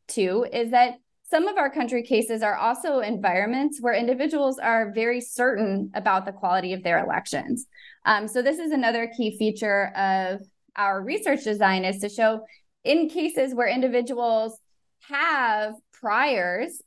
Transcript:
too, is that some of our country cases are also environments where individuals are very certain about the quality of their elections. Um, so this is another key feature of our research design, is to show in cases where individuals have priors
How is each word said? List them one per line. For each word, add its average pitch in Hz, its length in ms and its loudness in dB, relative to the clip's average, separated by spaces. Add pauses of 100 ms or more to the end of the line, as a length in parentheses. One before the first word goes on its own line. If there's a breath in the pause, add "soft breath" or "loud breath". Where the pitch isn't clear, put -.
too, 196 440 0
is 233 200 -2
that 247 240 4 (340)
some 339 200 2
of 392 80 -4
our 285 120 2
country 247 340 -2
cases 220 380 0
are 208 140 2
also 262 440 0
environments 214 800 0
where 240 120 2
individuals 262 640 0
are 226 360 0
very 233 240 0
certain 214 760 0
about 190 320 0
the 196 60 -6
quality 185 400 -2
of 185 120 -6
their - 200 2
elections. - 640 -4 (380 loud breath)
Um, 214 240 2
so 247 120 0
this 285 160 0
is 330 140 -4
another 233 460 0
key 214 200 -2
feature 208 600 0
of 190 420 0 (380)
our 196 260 0
research 302 400 -2
design, 196 400 2
is 196 160 -2
to 202 80 -4
show 220 380 0 (400 loud breath)
in 311 240 4
cases 302 440 -2
where 240 140 0
individuals 240 920 0 (520)
have 262 640 0 (180)
priors 233 960 0